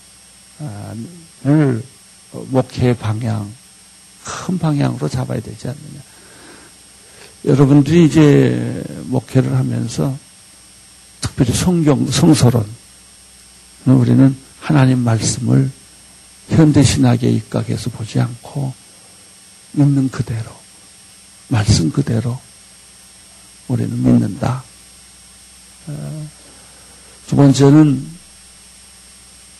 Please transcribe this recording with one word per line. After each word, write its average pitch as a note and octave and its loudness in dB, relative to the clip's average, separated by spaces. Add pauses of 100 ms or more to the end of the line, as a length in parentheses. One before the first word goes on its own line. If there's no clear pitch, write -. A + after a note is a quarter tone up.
(580)
아, G#2 -14 (520)
을 C3+ 2 (480)
목회 B2 -2
방향, A2 -6 (720)
큰 - -8
방향으로 C#3+ -2
잡아야 B2+ -6
되지 A2+ -12
않느냐. C#3 -14 (1400)
여러분들이 D3 4
이제 C3+ 2 (220)
목회를 B2+ -2
하면서 C3 -4 (1040)
특별히 - -2
성경, D3 0
성서론, A#2+ 2 (1160)
우리는 C3 4 (240)
하나님 C3 2
말씀을 A#2+ 0 (800)
현대신학에 B2+ 2
입각해서 A2+ -6
보지 A2+ -8
않고 B2+ -6 (1000)
있는 C#3 2
그대로, A#2 -8 (960)
말씀 C#3 0
그대로 A#2+ -4 (1300)
우리는 A2+ -4
믿는다. A#2+ -2 (1200)
어, D3 -12 (960)
두 - -4
번째는, C#3 4 (1500)